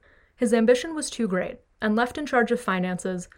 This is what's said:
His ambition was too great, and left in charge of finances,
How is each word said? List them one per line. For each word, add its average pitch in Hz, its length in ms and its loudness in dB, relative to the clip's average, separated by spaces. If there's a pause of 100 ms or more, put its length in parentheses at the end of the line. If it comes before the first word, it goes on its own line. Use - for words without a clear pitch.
(360)
His 233 180 2
ambition 233 400 4
was 302 160 -6
too 226 160 -2
great, 180 320 -4 (220)
and 214 160 0
left 247 220 -2
in 294 80 -6
charge 240 260 2
of 196 80 0
finances, 185 760 -4